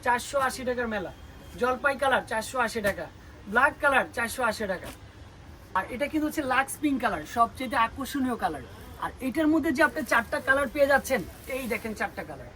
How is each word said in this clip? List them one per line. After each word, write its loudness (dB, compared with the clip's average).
চারশো 0
আশি -4
টাকার -2
মেলা। -4
জলপাই 2
কালার 4
চারশো -4
আশি -4
টাকা, -2
ব্ল্যাক 6
কালার 4
চারশো -4
আশি -4
টাকা। -6
আর 0
এটা -2
কিন্তু 0
হচ্ছে -2
লাক্স 2
পিঙ্ক 2
কালার, -2
সবচেয়ে 2
আকর্ষণীয় -2
কালার। -2
আর -4
এটার 2
মধ্যে 4
যে 6
আপনি -2
চারটা 2
কালার 4
পেয়ে 6
যাচ্ছেন, 4
এই -4
দেখেন -4
চারটা -6
কালার -12